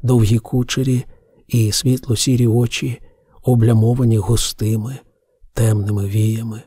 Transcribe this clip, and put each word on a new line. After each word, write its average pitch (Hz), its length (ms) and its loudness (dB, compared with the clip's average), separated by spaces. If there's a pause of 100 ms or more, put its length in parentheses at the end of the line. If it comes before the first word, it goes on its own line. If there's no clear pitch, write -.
довгі 117 360 2
кучері 127 640 -2 (420)
і 110 260 0
світло-сірі 123 760 0
очі, 120 560 -2 (400)
облямовані 117 760 2
густими, 110 800 -2 (540)
темними 104 540 0
віями. 110 600 -2